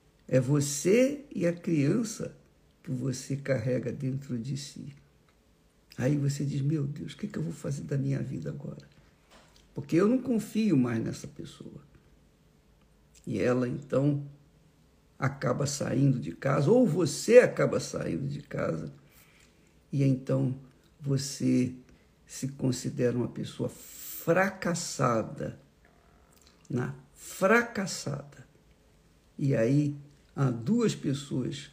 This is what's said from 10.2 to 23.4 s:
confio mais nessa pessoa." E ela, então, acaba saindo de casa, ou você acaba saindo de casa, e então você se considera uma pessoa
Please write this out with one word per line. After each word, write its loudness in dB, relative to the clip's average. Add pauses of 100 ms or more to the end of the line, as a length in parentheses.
confio 0
mais 2
nessa -8
pessoa." -16 (1400)
E -4
ela, 2
então, 0 (960)
acaba -2
saindo 2
de -6
casa, 0
ou 8
você 6
acaba 6
saindo -4
de -8
casa, -4 (1000)
e 2
então 2 (440)
você 0 (540)
se -8
considera -2
uma -2
pessoa -8